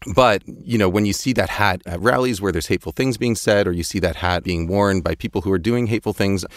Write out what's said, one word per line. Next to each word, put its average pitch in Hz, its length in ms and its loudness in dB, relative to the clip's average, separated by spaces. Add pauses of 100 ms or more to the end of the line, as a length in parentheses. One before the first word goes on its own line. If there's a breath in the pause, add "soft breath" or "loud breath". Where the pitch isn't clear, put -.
(140)
But, 113 320 4
you - 300 -6
know, 104 120 4
when 104 180 2
you 101 60 0
see 131 220 -2
that 95 140 0
hat 98 380 0
at 87 140 -8
rallies 123 400 2
where 98 100 0
there's 90 160 -2
hateful 90 240 -2
things 131 280 -2
being 117 180 0
said, 101 320 2
or 92 40 0
you 87 120 -2
see - 160 -4
that 85 160 0
hat 87 260 0
being 85 240 -2
worn 98 340 2
by 82 140 -2
people 98 280 -6
who 95 100 0
are 95 60 2
doing 117 280 0
hateful 107 260 -2
things, 98 320 0 (120 loud breath)